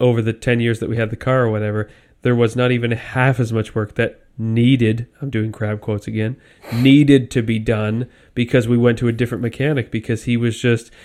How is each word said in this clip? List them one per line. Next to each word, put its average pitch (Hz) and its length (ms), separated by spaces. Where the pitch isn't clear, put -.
over 120 200
the 113 120
ten 120 260
years 117 200
that 113 100
we 117 80
had 113 140
the 117 40
car 131 300
or 113 40
whatever, 107 380
there 123 120
was 117 220
not 123 140
even 120 200
half 127 480
as 113 140
much 110 200
work 107 220
that - 240
needed, 117 680
I'm 139 80
doing 110 240
crab 104 260
quotes 104 280
again, 110 280
needed 135 580
to 131 100
be 113 180
done 110 480
because 120 320
we 120 100
went 120 220
to 123 80
a 120 60
different 117 280
mechanic 131 500
because 113 320
he 120 120
was 117 240
just, 117 320